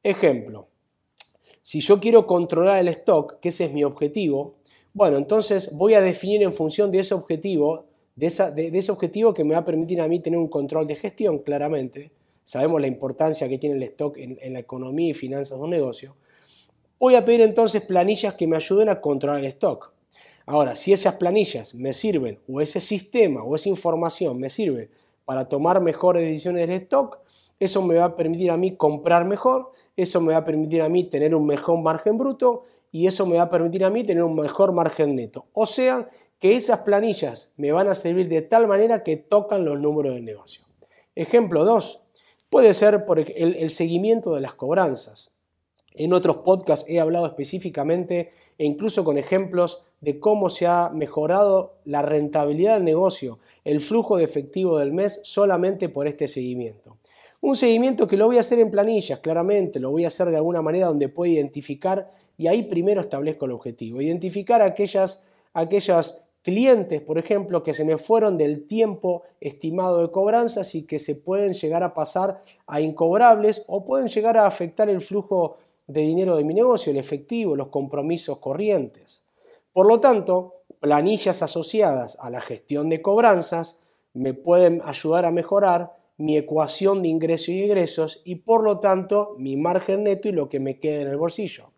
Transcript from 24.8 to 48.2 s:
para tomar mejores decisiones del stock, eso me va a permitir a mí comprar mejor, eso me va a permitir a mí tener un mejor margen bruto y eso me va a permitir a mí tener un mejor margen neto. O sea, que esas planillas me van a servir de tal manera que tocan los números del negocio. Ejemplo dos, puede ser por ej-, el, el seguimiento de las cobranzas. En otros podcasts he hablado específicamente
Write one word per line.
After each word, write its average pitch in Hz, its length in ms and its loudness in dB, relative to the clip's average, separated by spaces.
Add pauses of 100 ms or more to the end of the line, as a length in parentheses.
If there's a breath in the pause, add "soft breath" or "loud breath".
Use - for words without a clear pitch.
para 131 240 -6
tomar 170 320 2
mejores 170 440 2
decisiones 165 420 -4
del 180 140 -4
stock, 262 380 -2 (420 soft breath)
eso 190 220 0
me 170 140 2
va 170 100 6
a 170 100 -4
permitir 170 340 0
a 165 60 0
mí 185 180 -2
comprar 170 520 2
mejor, 254 440 0 (260 soft breath)
eso 185 240 0
me 165 120 2
va 160 60 4
a 156 60 0
permitir 156 380 -2
a 156 60 0
mí 175 160 2
tener 156 320 0
un 151 100 2
mejor 147 340 0
margen 160 380 0
bruto 254 460 0 (260 soft breath)
y 165 160 0
eso 185 200 0
me 175 100 2
va 170 60 4
a 170 80 0
permitir 170 340 0
a 190 60 4
mí 226 120 -2
tener 175 220 0
un 165 100 -2
mejor 156 380 0
margen 160 420 0
neto. 123 380 -10
O 214 140 0
sea, 254 420 -2 (300 soft breath)
que 190 160 4
esas 247 280 0
planillas 202 760 -2
me 143 160 -2
van 190 160 2
a 190 80 0
servir 175 320 -2
de 160 140 0
tal 226 260 4
manera 220 340 2
que 160 140 -2
tocan 208 480 0
los 147 160 -2
números 147 340 -2
del 120 100 -12
negocio. 104 380 -18 (540 soft breath)
Ejemplo 170 480 2
dos, 214 360 0 (480 soft breath)
puede 226 260 8
ser 208 320 4
por 160 120 2
ej-, - 160 -4
el, 170 220 0
el 160 140 -4
seguimiento 180 640 0
de 139 40 -4
las 135 140 -8
cobranzas. 151 800 -2 (600)
En 160 180 0
otros 175 240 4
podcasts 175 520 0
he 165 120 0
hablado 165 260 0
específicamente 170 1040 -4 (260 soft breath)